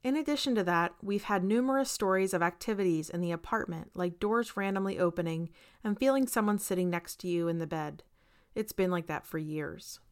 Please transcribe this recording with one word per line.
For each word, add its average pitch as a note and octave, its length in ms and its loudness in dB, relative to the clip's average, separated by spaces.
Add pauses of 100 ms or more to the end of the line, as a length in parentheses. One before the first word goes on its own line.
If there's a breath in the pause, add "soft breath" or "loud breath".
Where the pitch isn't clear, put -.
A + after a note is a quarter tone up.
In C4 140 0
addition C#4+ 380 0
to G#3 100 4
that, F3 380 2
we've G3+ 220 -2
had G3 200 2
numerous C4 460 2
stories F#3+ 420 2
of E3+ 100 2
activities F3 680 0
in F3 100 -4
the E3+ 120 -2
apartment, E3+ 640 -4
like F3+ 260 -2
doors A3+ 360 0
randomly G3 420 0
opening E3+ 520 0 (340 loud breath)
and G#3 140 0
feeling C4+ 280 4
someone G#3 320 2
sitting F3+ 300 0
next F3 320 -4
to F3+ 80 -6
you E3+ 200 0
in E3 100 -2
the E3 80 -4
bed. D#3 360 -6 (520 soft breath)
It's G#3+ 180 -4
been F#3 180 2
like E3+ 180 -2
that D#3 180 -4
for - 100 -8
years. D#3 640 -6 (120)